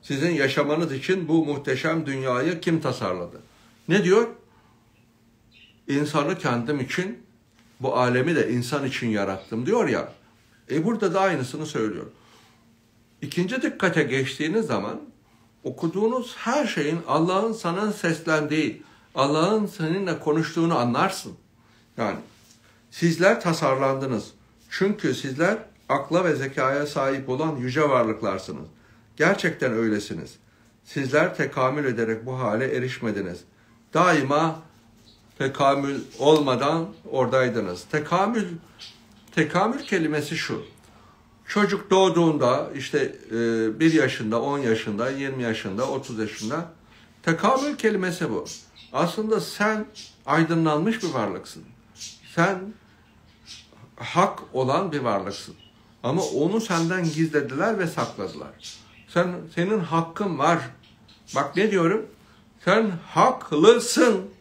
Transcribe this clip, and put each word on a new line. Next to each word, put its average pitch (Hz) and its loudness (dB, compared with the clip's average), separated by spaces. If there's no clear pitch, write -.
Sizin 147 -2
yaşamanız 147 2
için 170 -2
bu 160 4
muhteşem 147 -2
dünyayı 135 -2
kim 165 0
tasarladı? 92 -4
Ne 170 4
diyor? 214 6
"İnsanı 147 0
kendim 127 -2
için, 185 -4
bu 127 -2
alemi 127 2
de 110 2
insan 123 -2
için 127 -4
yarattım." 101 -2
diyor 208 2
ya. 98 -2
E, 151 0
burada 208 0
da 190 2
aynısını 151 -2
söylüyor. 113 -4
İkinci 185 -4
dikkate 165 0
geçtiğiniz 151 -2
zaman 107 -4
okuduğunuz 190 -2
her 262 0
şeyin 160 -2
Allah'ın 180 2
sana 208 -2
seslendiği, 156 0
Allah'ın 160 2
seninle 170 -2
konuştuğunu 160 0
anlarsın. 120 0
Yani 107 -4
sizler 175 4
tasarlandınız. 135 0
Çünkü 190 0
sizler 160 0
akla 156 0
ve 160 2
zekaya 135 0
sahip 135 -2
olan 147 -2
yüce 127 2
varlıklarsınız. 107 0
Gerçekten 160 2
öylesiniz. 107 -2
Sizler 143 0
tekamül 139 0
ederek 113 -2
bu 127 -6
hale 127 0
erişmediniz. 107 -4
Daima 160 2
tekamül 139 0
olmadan 151 4
oradaydınız. 120 0
Tekamül, 185 0
tekamül 180 0
kelimesi 151 -2
şu. - -6
Çocuk 202 0
doğduğunda 160 4
işte, 139 -2
e, 110 -8
bir 160 6
yaşında, 127 2
on 143 -2
yaşında, 113 0
yirmi 135 -4
yaşında, 113 -2
otuz 135 -6
yaşında. 110 -6
Tekamül 262 0
kelimesi 180 0
bu. 98 -4
Aslında 196 0
sen 214 -2
aydınlanmış 165 2
bir 180 -2
varlıksın. 104 -6
Sen 190 0
hak 170 0
olan 143 0
bir 143 -2
varlıksın. 98 -4
Ama 151 0
onu 175 0
senden 175 0
gizlediler 151 0
ve 180 0
sakladılar. 92 -6
Sen, 180 0
senin 196 0
hakkın 165 -2
var. 165 4
Bak 139 -2
ne 202 4
diyorum? 190 2
Sen 208 4
haklısın. 202 4